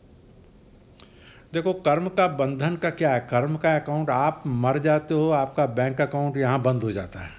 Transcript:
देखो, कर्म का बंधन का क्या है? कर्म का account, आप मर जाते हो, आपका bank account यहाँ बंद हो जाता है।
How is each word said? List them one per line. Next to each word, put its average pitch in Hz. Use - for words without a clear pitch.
देखो, 170
कर्म 175
का 185
बंधन 139
का 170
क्या 151
है? 120
कर्म 127
का 160
account, 147
आप 139
मर 127
जाते 151
हो, 156
आपका 143
bank 127
account 143
यहाँ 131
बंद 123
हो 110
जाता 95
है। 85